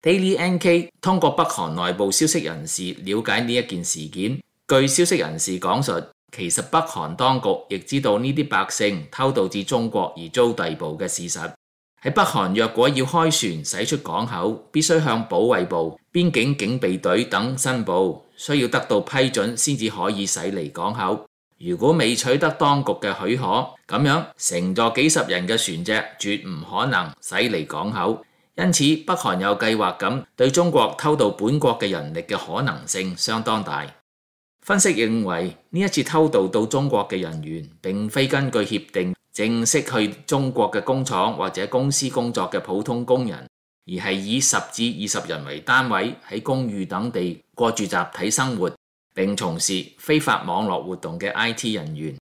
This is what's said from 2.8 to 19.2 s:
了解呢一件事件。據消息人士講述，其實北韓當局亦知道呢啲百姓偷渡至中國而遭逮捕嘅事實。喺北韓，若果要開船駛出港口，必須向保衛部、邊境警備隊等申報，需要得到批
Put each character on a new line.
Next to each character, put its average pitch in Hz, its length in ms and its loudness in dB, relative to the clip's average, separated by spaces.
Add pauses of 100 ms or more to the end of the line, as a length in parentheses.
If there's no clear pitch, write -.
了 101 200 -2
解 113 180 0
呢 120 120 -2
一 120 140 2
件 87 160 -6
事 78 240 -6
件。 107 340 -4 (260)
據 139 200 6
消 170 180 4
息 175 120 2
人 78 200 -2
士 92 220 -2
講 101 240 0
述， 87 180 -2 (300)
其 92 160 -6
實 82 220 -2
北 160 100 2
韓 87 360 -4
當 127 260 2
局 101 80 0 (200)
亦 98 100 -4
知 139 220 -2
道 107 180 2
呢 131 140 0
啲 143 140 0
百 95 220 0
姓 98 420 0
偷 131 200 0
渡 104 160 2
至 98 160 -4
中 117 260 0
國 98 260 -2
而 82 140 -12
遭 120 240 4
逮 82 220 -4
捕 78 200 -6
嘅 87 120 -6
事 87 200 -6
實。 82 240 -6 (520)
喺 - 100 -2
北 202 100 4
韓， 98 320 0
若 113 120 2
果 120 200 2
要 131 160 0
開 135 80 -4
船 151 540 0
駛 101 220 -4
出 147 100 -2
港 110 300 -4
口， 104 260 -2 (180)
必 151 80 2
須 160 240 4
向 113 240 0
保 90 120 0
衛 104 260 4
部、 82 340 -4 (140)
邊 175 160 4
境 135 260 2
警 117 240 -2
備 92 220 0
隊 101 240 2
等 117 320 -2
申 127 260 0
報， 92 380 0 (160)
需 147 240 0
要 120 60 2
得 123 140 0
到 104 200 2
批 135 300 0